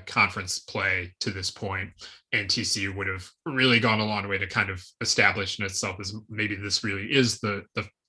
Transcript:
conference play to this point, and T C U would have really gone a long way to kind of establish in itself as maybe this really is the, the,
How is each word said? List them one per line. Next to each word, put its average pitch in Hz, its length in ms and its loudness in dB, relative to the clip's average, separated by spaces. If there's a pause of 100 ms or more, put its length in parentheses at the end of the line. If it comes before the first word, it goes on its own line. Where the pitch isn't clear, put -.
conference 98 540 2
play 92 600 -2
to 113 100 -2
this 95 200 -4
point, 95 400 -6 (420)
and 104 160 0
T 113 160 0
C - 200 0
U 95 100 -4
would 98 140 -2
have 92 200 -6 (160)
really 131 360 4
gone 110 200 4
a 107 60 2
long 104 220 -2
way 98 100 0
to 98 80 -2
kind 98 240 0
of 92 120 -6 (200)
establish 101 560 2
in 101 80 -2
itself 95 340 -4
as 98 140 -8 (160)
maybe 107 260 -2
this 101 260 -2
really 104 300 -2
is 127 280 4
the, 101 240 -2 (100)
the, 107 120 -4 (220)